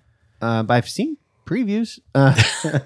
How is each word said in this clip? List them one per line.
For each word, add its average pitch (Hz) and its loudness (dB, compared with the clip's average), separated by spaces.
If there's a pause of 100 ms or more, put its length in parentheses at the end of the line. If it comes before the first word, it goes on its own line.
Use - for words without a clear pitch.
(420)
Uh, 113 -2
but 123 0
I've 120 0
seen 294 -6 (300)
previews. 214 -4 (140)
Uh, 139 6 (500)